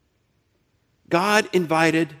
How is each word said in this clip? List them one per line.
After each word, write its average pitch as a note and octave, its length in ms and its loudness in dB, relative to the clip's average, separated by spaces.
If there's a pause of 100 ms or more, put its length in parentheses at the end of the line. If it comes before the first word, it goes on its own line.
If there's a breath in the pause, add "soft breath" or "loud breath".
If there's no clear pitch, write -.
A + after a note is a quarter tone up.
(1080)
God G#3 440 0
invited D#3+ 680 0